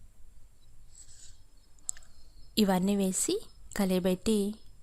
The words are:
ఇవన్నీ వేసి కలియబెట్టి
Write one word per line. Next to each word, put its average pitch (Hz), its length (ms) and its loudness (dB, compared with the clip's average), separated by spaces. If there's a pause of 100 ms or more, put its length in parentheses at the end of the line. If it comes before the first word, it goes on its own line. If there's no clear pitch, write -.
(2750)
ఇవన్నీ 190 380 6
వేసి 190 340 2 (440)
కలియబెట్టి 185 600 4 (440)